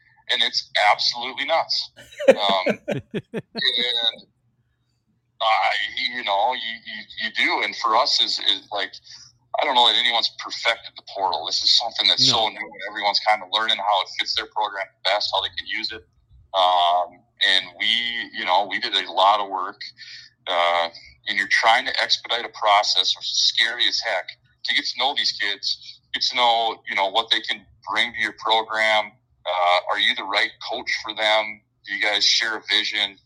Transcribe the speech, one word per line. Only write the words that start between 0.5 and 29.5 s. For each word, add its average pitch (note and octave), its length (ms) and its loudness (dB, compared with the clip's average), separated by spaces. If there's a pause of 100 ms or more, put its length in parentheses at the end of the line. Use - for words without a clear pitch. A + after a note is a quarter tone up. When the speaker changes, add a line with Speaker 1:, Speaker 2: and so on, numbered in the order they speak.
Speaker 1:
absolutely B2 540 -2
nuts. - 460 0 (380)
Um, G2 540 4
Speaker 2:
<laughs> - 40 -16
Speaker 1:
and, - 1300 -4 (1200)
uh, G#2+ 320 4 (440)
you A#2+ 80 -8
know, G#2+ 300 0
you, A#2 200 -8 (120)
you, G#2+ 400 -10
you - 100 -4
do. D3 280 0
And G#2 140 -4
for A2 180 0
us - 260 2
is, - 180 0
is - 320 0
like, G2+ 200 -4 (680)
I - 60 2
don't C#3 100 0
know B2 120 8
that A2 100 4
anyone's A#2 340 0 (120)
perfected - 540 -4
the - 60 -20 (120)
portal. F2+ 300 -2
This - 180 -2
is - 140 6
something - 300 0
that's - 200 4
Speaker 2:
No. - 60 4
Speaker 1:
so A2 160 2
new, - 100 -14
and G2 300 -12
everyone's G2+ 380 0
kind G#2+ 140 2
of G#2+ 100 -14
learning G#2+ 260 0
how G#2 240 2
it G2+ 60 -4 (120)
fits - 160 -4
their A2 200 -4
program G2+ 300 -4 (180)
best, G2+ 300 0
how F#2+ 80 0
they - 160 -4
can - 100 -10
use A2 240 -6
it. A2 140 -12 (480)
Um, F2 680 4 (280)
and F#2+ 180 4 (140)
we, A2+ 580 -2
you A2 80 -6
know, F#2+ 240 2
we G#2 100 -4
did A2 160 -6
a F#2 160 -2
lot F#2+ 280 6
of G2 100 -4
work, F#2+ 300 -6 (680)
uh, E2+ 420 2 (380)
and G#2 100 -2
you're - 140 0
trying A#2+ 340 4
to - 160 -2
expedite A#2+ 440 -2
a A2 40 -10
process, - 680 4
which - 80 -12
is - 140 -2 (140)
scary A2+ 340 0
as - 120 0
heck, F#2+ 280 -4 (380)
to A#2 100 -2
get C#3 100 0
to A#2+ 140 -8
know C3+ 160 0
these - 160 -2
kids, - 720 -6 (120)
get - 100 -4
to - 120 -2
know, A#2 540 2
you - 60 -4
know, G2 140 0
what A2+ 220 0
they A#2+ 100 0
can A2 240 -8 (240)
bring A2+ 240 -2
to A#2 60 -10
your G#2+ 200 -2
program. A2 720 0 (340)
Uh, F2+ 340 2 (100)